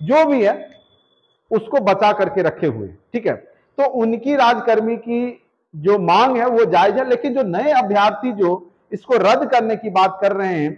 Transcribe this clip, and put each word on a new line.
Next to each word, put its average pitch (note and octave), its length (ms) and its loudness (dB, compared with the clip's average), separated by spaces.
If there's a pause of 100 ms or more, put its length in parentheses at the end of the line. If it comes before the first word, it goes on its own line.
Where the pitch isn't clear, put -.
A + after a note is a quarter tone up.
जो C#4+ 240 4
भी C4+ 180 2
है A3+ 260 -2 (800)
उसको A3 300 0
बचा G3+ 320 2
करके G3 300 -2
रखे E3 240 -2
हुए A2 220 -4
हैं। F2 100 -20 (140)
ठीक A3+ 140 -6
है, C3 80 0
तो - 580 -6
उनकी A#3 440 -2
राजकर्मी A3+ 600 2
की A#3+ 480 -6 (300)
जो F#3 240 0
मांग G#3 380 2
है A#3 100 0
वो A#3 180 2
जायज F#3+ 340 2
है, C4 100 -2
लेकिन B3 260 -2
जो C4+ 80 0
नए G#3+ 300 -2
अभ्यर्थी G#3+ 600 0
जो F#3 380 -2 (220)
इसको A#3 240 -2
रद्द A3 340 2
करने A3 260 0
की G#3+ 140 -8
बात F#3+ 300 0
कर G3+ 120 0
रहे F#3+ 220 -4
हैं D3+ 240 -2